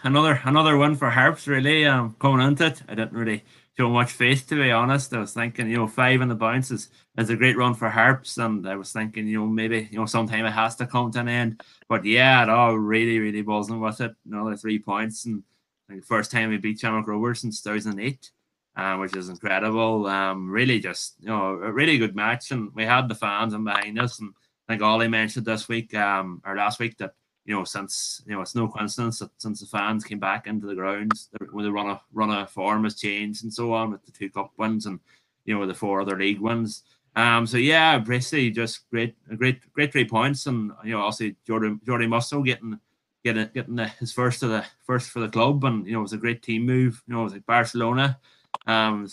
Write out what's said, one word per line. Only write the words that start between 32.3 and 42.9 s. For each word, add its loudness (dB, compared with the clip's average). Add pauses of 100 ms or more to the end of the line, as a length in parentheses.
of -4
form 0
has -2
changed -6
and -10
so -2
on, 0
with -10
the -20
two -10
cup -6
wins -2
and, -8 (460)
you -2
know, -2
the -4
four -2
other -2
league 0
wins. -2 (320)
Um, 4
so -2
yeah, 6
basically 0
just -6
great, -2 (160)
a -10
great, 0 (120)
great 0
three 2
points, 0
and, -2 (140)
you -6
know, -2
obviously -4 (100)
Jordan, -2
Jordy 0
Musso 0
getting, -4 (460)